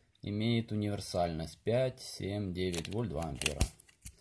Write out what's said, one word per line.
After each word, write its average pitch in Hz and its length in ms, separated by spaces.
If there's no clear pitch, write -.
Имеет 113 500
универсальность 95 880
пять, 123 380
семь, 98 520
девять 87 360
вольт, 107 220
два 73 140
ампера. 71 360